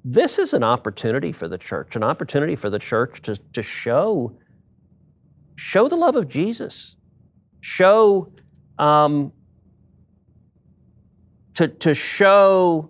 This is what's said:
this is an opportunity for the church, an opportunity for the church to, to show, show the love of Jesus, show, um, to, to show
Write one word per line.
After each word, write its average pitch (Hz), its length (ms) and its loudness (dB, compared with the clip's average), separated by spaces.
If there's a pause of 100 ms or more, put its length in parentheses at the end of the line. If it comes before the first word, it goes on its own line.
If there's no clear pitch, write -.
this 165 340 0
is 370 160 -2
an 127 100 0
opportunity 117 680 -4
for - 160 -12
the 90 100 -10
church, - 380 -12
an 110 80 -4
opportunity 147 520 -4
for 104 140 -8
the 101 100 -6
church 117 440 -4
to, 104 140 -8 (160)
to 117 80 -8
show, 131 760 -4 (1160)
show 220 320 0
the 330 80 -2
love 330 200 0
of 202 120 -2
Jesus, - 680 -8 (680)
show, 196 680 4 (460)
um, 147 540 2 (2250)
to, 165 140 0
to - 260 -2
show 190 960 4